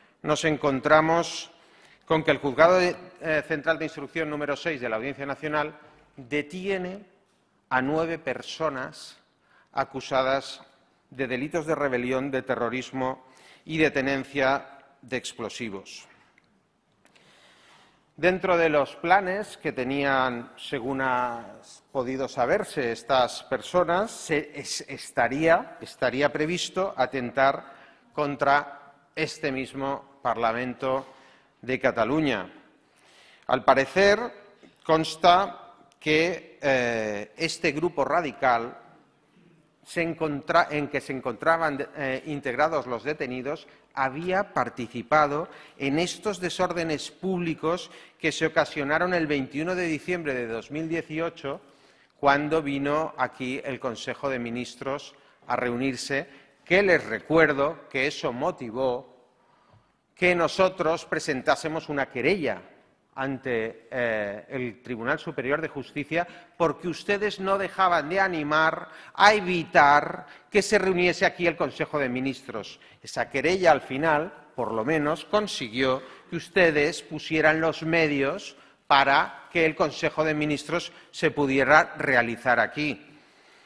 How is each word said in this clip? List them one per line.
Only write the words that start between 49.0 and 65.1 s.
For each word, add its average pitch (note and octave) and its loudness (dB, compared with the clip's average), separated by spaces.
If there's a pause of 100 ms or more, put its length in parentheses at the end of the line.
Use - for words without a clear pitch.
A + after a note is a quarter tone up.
el E3+ 0
veintiuno D3 -2
de F3+ -2
diciembre D#3+ -4
de B2 -4
dos A2+ -8
mil D#3+ -6
dieciocho, D#3+ -6 (580)
cuando D3 4
vino C#3+ -2
aquí B2+ -4
el C3 -8
Consejo B2 -6
de C3 -4
Ministros A#2+ -8 (320)
a B2 -2
reunirse, B2+ -4 (380)
que F#3 4
les E3 4
recuerdo D3 2
que C3+ -2
eso D3 -4
motivó B2+ -4 (1000)
que F3+ 4
nosotros E3+ 2
presentásemos D3+ -2
una C#3 -2
querella B2+ -2 (520)
ante, B2 -6
eh, G#2+ -4
el B2 -8
Tribunal B2 -4